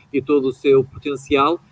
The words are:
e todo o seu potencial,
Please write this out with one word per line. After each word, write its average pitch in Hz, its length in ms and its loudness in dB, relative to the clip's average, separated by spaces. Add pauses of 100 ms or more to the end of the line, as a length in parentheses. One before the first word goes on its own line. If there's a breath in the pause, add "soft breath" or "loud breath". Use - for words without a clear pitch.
(120)
e 139 100 -2
todo 139 240 0
o 131 60 -2
seu 135 320 2
potencial, 143 760 -2 (120)